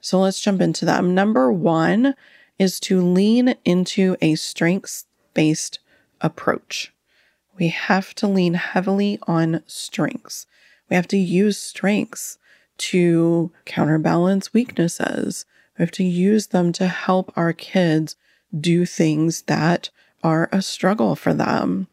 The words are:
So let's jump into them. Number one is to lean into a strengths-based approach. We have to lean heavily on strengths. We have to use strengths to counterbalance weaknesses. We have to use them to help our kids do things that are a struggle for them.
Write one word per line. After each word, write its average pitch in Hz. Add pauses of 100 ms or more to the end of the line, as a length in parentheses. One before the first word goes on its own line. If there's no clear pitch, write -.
So -
let's 190
jump 196
into 170
them. 170
Number 220
one 175 (420)
is 190
to 185
lean 208 (100)
into 180
a 156
strengths-based - (420)
approach. - (640)
We 175
have -
to -
lean 185
heavily 196
on 165
strengths. - (440)
We 180
have 175
to 202
use 190
strengths - (400)
to 170 (140)
counterbalance 170
weaknesses. - (320)
We 180
have 170
to 190
use 185
them 175
to 185
help 185
our 165
kids 160 (380)
do 170
things 160
that 160 (340)
are 160
a 196
struggle 190
for 165
them. 185